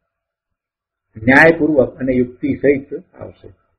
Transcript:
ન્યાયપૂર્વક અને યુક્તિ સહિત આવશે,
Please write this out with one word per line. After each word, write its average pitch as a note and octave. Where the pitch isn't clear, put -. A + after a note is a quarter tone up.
ન્યાયપૂર્વક D3
અને C3
યુક્તિ B2
સહિત C3+
આવશે, A2+